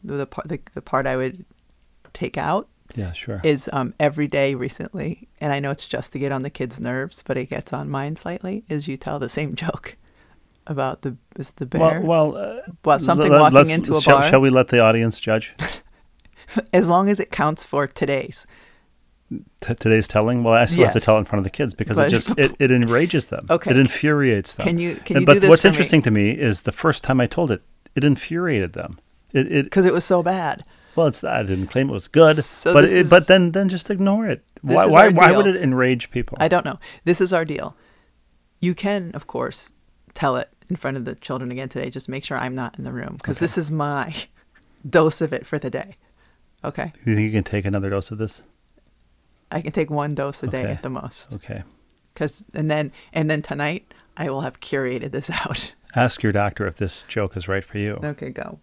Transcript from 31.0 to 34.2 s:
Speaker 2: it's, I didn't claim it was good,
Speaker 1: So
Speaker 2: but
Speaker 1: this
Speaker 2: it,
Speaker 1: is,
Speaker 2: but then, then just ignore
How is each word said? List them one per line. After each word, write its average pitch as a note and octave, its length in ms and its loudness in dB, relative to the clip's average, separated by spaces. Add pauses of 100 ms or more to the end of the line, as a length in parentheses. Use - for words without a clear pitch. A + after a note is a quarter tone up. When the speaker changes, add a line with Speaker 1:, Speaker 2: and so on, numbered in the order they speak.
Speaker 2:
it's, - 160 -6
I - 180 -2
didn't F#2+ 240 -4
claim C3+ 240 -2
it - 20 -6
was G2+ 140 -8
good, D#3 300 6
Speaker 1:
So - 360 -2
Speaker 2:
but F#3+ 100 10
Speaker 1:
this F#3+ 120 6
Speaker 2:
it, F3+ 60 6
Speaker 1:
is, D#3 100 4
Speaker 2:
but F3 160 8
then, F#3 240 0
then F#3+ 180 0
just F#3 220 -6
ignore G3+ 380 -2